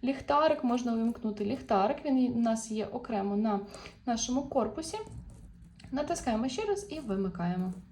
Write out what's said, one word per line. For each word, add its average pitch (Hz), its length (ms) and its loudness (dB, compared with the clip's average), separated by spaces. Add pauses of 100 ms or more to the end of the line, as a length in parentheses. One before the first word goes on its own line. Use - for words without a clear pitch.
ліхтарик, 294 600 4
можна 240 280 2
увімкнути 226 520 0
ліхтарик, 220 600 2
він 262 280 4
у 233 80 2
нас 226 300 2
є 214 160 -2
окремо 202 500 -2
на 208 240 2 (460)
нашому 247 360 0
корпусі. 285 560 -2 (920)
Натискаємо 262 560 0
ще 403 160 -2
раз 403 260 0
і 311 100 -8
вимикаємо. 185 720 0 (200)